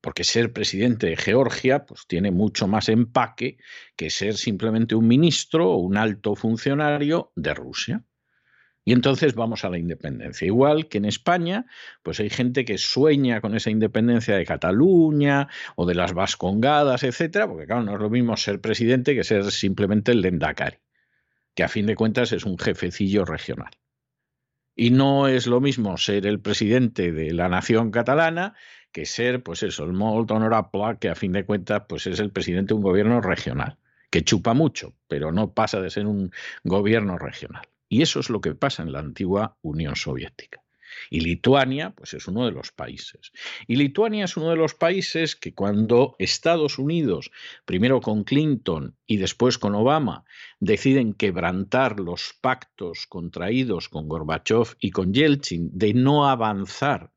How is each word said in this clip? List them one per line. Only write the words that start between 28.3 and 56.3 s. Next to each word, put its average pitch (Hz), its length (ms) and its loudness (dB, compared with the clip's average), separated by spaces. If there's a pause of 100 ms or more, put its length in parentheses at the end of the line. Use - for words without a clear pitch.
que 78 160 -10
ser, 123 360 -2
pues 85 200 -8
eso, 85 220 -4
el 87 80 -4
molt 107 380 0
honorable, 110 680 0
que 107 80 -2
a 82 60 -2
fin 95 180 -4
de 95 140 -2
cuentas, 101 420 -2
pues 78 180 -8
es 92 120 -4
el 104 120 -2
presidente 95 400 -2
de 110 40 4
un 107 80 0
gobierno 104 380 4
regional, 67 580 -4 (320)
que 82 120 2
chupa 110 320 2
mucho, - 400 0 (140)
pero 73 220 -4
no 98 240 -2
pasa 110 260 0
de 92 80 -4
ser 104 180 -4
un 98 240 -2 (340)
gobierno 101 520 2
regional. - 520 -12 (200)
Y 110 120 2
eso 156 200 2
es 135 100 -6
lo 107 100 -2
que 78 140 -4
pasa - 280 -4
en 80 100 -8
la 71 80 -6
antigua 95 600 -4
Unión 76 360 -6
Soviética. - 640 -10 (480)
Y 80 100 -2
Lituania, 131 720 2
pues - 240 -18
es - 120 -14
uno 113 200 -2
de 107 60 -2
los 65 200 -12
países. - 600 -16 (340)
Y 120 100 -2
Lituania 202 480 0
es - 120 -6
uno 160 140 -2
de 165 60 2
los 160 180 0
países 170 640 -2
que - 180 -14
cuando 110 640 2
Estados 156 600 0
Unidos, 139 520 -2 (360)
primero 120 340 2
con 107 240 -2
Clinton 113 720 -2 (100)
y 107 120 0
después 110 400 0
con 101 160 -2
Obama, 123 500 0 (340)
deciden 110 540 2
quebrantar 98 880 -2
los 87 400 -8
pactos - 640 -6
contraídos 92 840 -4
con 78 200 -10
Gorbachov 80 720 -2
y 98 100 -2
con 92 220 -2
Yeltsin 139 600 0
de 104 200 0
no 139 360 4
avanzar 110 880 -2